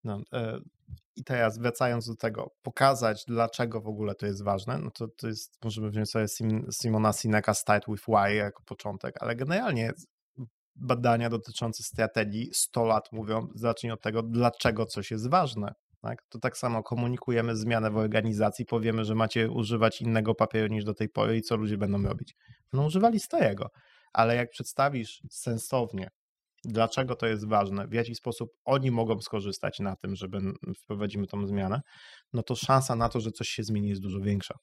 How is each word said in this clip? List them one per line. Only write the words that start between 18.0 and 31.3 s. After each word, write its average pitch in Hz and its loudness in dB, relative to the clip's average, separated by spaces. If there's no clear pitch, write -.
powiemy, 110 0
że 110 0
macie 113 2
używać 113 2
innego 113 2
papieru 110 2
niż 104 -2
do 104 -2
tej 107 -2
pory 110 2
i 113 0
co 113 0
ludzie 107 0
będą 101 0
robić. - -2
Będą 139 2
używali 196 4
starego, 117 2
ale 113 6
jak 120 0
przedstawisz 135 -2
sensownie, 113 -4
dlaczego 117 2
to 117 -2
jest 107 0
ważne, 101 2
w 110 -6
jaki 117 -2
sposób 117 -6
oni 135 2
mogą 113 0
skorzystać 101 -6
na 98 -4
tym, 98 -6
że 95 -10
ben-, 95 -4
wprowadzimy 101 -4
tą 101 -4